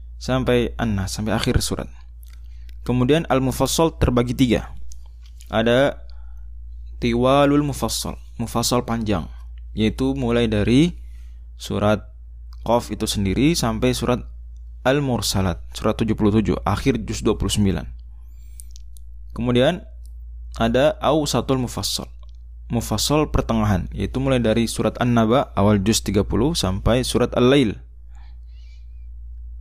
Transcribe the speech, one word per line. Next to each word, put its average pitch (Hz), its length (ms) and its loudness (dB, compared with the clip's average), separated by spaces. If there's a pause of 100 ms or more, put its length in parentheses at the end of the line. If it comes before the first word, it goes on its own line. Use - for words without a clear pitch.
(180)
sampai 123 600 2
An-Nas, 101 360 -2
sampai 107 200 -2
akhir 113 280 2
surat. - 240 -2 (960)
Kemudian 123 480 2
Al-Mufassal 131 680 2
terbagi 123 360 2
tiga. 117 400 2 (720)
Ada 120 560 2 (1000)
Tiwalul 139 640 4
Mufassal, - 560 -4 (160)
mufassal 117 480 0
panjang, 107 400 0 (480)
yaitu 117 400 2
mulai 120 400 2
dari 120 480 4 (560)
surat 101 560 0 (480)
Qaf 117 320 0
itu 104 160 -2
sendiri 107 480 2
sampai 120 400 0
surat 123 240 0 (640)
Al-Mursalat, 117 880 0
surat - 240 0
tujuh 113 160 0
puluh 110 160 2
tujuh, 101 320 4
akhir 117 480 0
juz 107 160 -4
dua 107 160 2
puluh 98 80 0
sembilan. 95 400 0 (1400)
Kemudian 123 480 2 (800)
ada 123 400 4
Awsatul 135 640 2
Mufassal, - 400 -4 (640)
mufassal 131 640 0
pertengahan, 107 640 2
yaitu 98 240 -2
mulai 135 160 2
dari 113 320 4
surat - 320 0
An-Naba 120 560 4
awal 101 240 6
juz 107 240 2
tiga 101 160 2
puluh 104 320 2
sampai 107 480 2
surat 117 320 0
Al-Lail. 123 480 4 (1800)